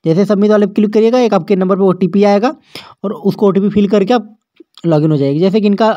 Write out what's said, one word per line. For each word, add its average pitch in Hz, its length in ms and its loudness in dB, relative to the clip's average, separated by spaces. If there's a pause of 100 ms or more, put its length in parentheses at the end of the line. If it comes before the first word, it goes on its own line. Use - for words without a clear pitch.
जैसे 165 200 2
सबमिट 208 260 0
वाले 208 160 2
पे 208 60 -10
क्लिक 214 200 0
करिएगा, 226 260 2
एक 226 140 0
आपके 185 220 0
नंबर 185 200 0
पे 190 80 -2
ओटीपी 185 400 0
आएगा 208 320 0 (480)
और 202 100 -6
उसको 202 340 -2
ओटीपी 196 220 0
फिल 202 200 0
करके 208 240 0
आप 240 220 -4 (500)
लॉगिन 160 260 0
हो 151 60 0
जाएगी। 139 220 -2
जैसे 190 220 0
कि 208 60 0
इनका 208 300 0